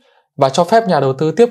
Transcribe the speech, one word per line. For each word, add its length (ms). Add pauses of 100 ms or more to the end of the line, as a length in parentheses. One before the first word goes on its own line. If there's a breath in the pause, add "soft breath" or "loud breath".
(380 soft breath)
và 120
cho 160
phép 240
nhà 120
đầu 120
tư 180
tiếp 200